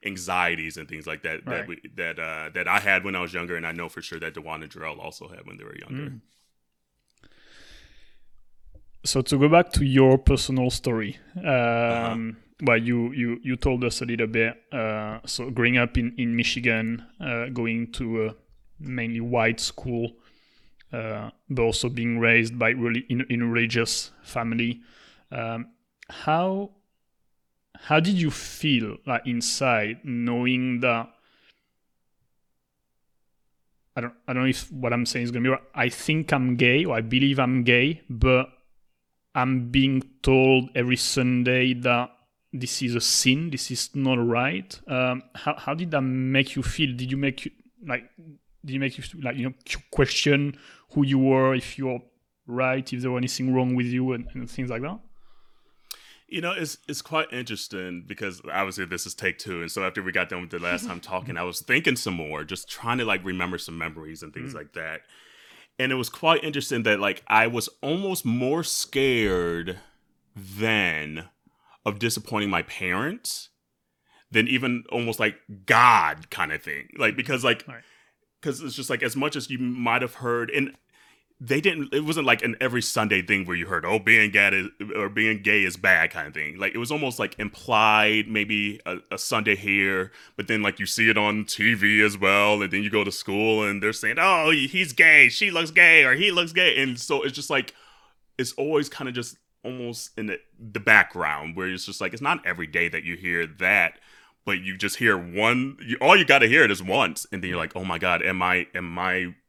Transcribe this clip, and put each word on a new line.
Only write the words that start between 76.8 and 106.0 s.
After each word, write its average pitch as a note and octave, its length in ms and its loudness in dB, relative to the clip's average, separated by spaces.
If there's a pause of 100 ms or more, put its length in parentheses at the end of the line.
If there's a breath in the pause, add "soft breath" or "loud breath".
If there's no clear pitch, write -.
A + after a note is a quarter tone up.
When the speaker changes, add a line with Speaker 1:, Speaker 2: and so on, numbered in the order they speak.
Speaker 1:
Like, C3 200 0
because, B2+ 260 -4
like, A#2+ 240 0
Speaker 2:
Right. A#2+ 160 -18 (580 soft breath)
Speaker 1:
'cause C#3 200 -6
it's C#3 140 -10
just, C3+ 140 -8
like, A#2+ 140 -2
as A#2+ 120 -2
much D3 200 -2
as C3 140 -8
you B2+ 100 -6
might B2 420 -2
have B2 140 -6
heard, A#2+ 340 -2
and C3+ 260 -2 (680 soft breath)
they C3 160 0
didn't, D#3 320 0
it C#3+ 140 2
wasn't, D3 220 0
like, A#2 160 6
an A#2 180 -2
every B2 220 0
Sunday G#2 400 2
thing G2 220 0
where F2 100 -4
you E2+ 100 -4
heard, F2 180 -2
"Oh, F#2+ 140 2
being G#2+ 320 6
gay G2+ 200 4
is, F#2+ 180 -2 (280)
or G#2 140 -2
being G#2+ 320 0
gay G#2 220 2
is F2+ 120 -2
bad" F#2 360 2
kind D#2 160 -8
of D2+ 80 -14
thing. D#2 240 -8
Like, G2 160 -4
it - 20 -4
was A#2+ 140 -4
almost, C#3 260 -4
like, G#2 220 -4
implied, G#2+ 880 2
maybe G#2 580 -2
a, F2+ 140 -6 (100)
a F#2 80 -6
Sunday G#2+ 380 0
here, G2 560 0 (260 loud breath)
but - 100 -6
then, A2 140 0
like, G2+ 180 -2
you G2 60 -6
see A2+ 240 2
it G#2+ 80 4
on G#2 280 0
T A2 280 2
V G#2 280 4
as G#2 140 4
well, G2+ 460 4
and F#2+ 100 -2
then G2 120 0
you G#2 80 -4
go G#2 120 2
to G2 80 -2
school G#2+ 520 0
and G2+ 180 -2
they're G#2 100 0
saying, A2+ 280 -4
"Oh, E3+ 320 4
he's D3+ 420 0
gay, D3+ 360 8
she G#3 200 -2
looks E3 220 -2
gay, E3 340 8
or B2+ 80 6
he F#3 180 2
looks E3+ 220 -2
gay." F3 260 4
And C3 200 -2
so C#3 240 -2
it's C3+ 100 -2
just, C#3+ 160 -10
like, C3+ 240 -2 (640 soft breath)
it's B2+ 160 -4
always D3 340 0
kinda C3 240 -10
just A#2+ 260 -8 (260)
almost A#2+ 540 -10
in A2 100 -6
the, F#2+ 120 -6 (200)
the A2 200 -8
background E2 760 4
where F#2 120 -4
it's F#2 200 -6
just, G2 140 -10
like, G2 120 -4
it's A2+ 80 -12
not D3+ 240 -2
every F2 220 -4
day E2+ 200 0
that D#2+ 160 -6
you E2+ 120 -6
hear E2+ 320 -2
that, F2+ 520 0 (460 soft breath)
but G2 140 -2
you F#2 180 -10
just G2 200 -4
hear A2 200 4
one, A2 640 -2
you, A#2 200 -6